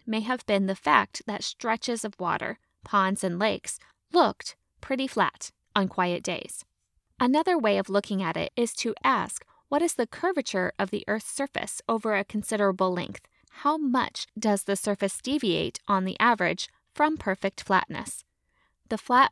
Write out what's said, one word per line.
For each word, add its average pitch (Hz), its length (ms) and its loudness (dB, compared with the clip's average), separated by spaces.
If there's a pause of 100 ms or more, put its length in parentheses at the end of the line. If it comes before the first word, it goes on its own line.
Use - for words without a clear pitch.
may 220 140 -2
have 247 260 -4
been 196 220 2
the 196 60 -2
fact - 520 4
that 208 180 -6
stretches 226 580 -4
of 208 160 -8
water, 185 400 -2 (240)
ponds 196 400 0
and 175 160 -2
lakes, 202 400 -2 (320)
looked - 460 2 (240)
pretty 269 260 -4
flat - 440 -2 (260)
on 190 100 2
quiet 180 360 -2
days. - 420 -8 (560)
Another 311 380 4
way 202 180 2
of 190 140 -2
looking 196 320 0
at 165 160 -2
it 165 180 -4
is 233 200 0
to 226 180 -4 (100)
ask, - 400 0 (240)
what 294 140 2
is 339 140 0
the 233 100 0
curvature 269 720 -2
of 190 100 -2
the - 180 -6
Earth's 214 240 -4
surface - 600 -6
over 220 260 0
a 196 80 0
considerable 202 640 0
length? - 360 -6 (240)
How 302 260 0
much 269 500 0 (120)
does 208 240 2
the 196 140 -2
surface 202 440 -2
deviate 185 640 0
on 196 200 0
the 190 120 -6
average 185 520 2 (240)
from 311 240 2
perfect - 440 -2
flatness? - 640 -2 (640)
The 220 80 -2
flat 254 360 4